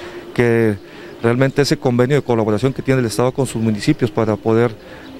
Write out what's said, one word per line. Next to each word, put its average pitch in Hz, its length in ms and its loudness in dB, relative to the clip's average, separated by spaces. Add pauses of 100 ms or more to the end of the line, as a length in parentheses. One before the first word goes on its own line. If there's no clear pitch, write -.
(340)
que 117 420 2 (460)
realmente 131 380 2
ese 143 160 0
convenio 127 400 2
de 131 60 2
colaboración 113 500 0
que - 80 -10
tiene 131 200 0
el 120 60 0
Estado 123 260 0
con 131 140 -2
sus 117 140 -6
municipios 113 500 0
para 107 260 0
poder 113 380 2 (460)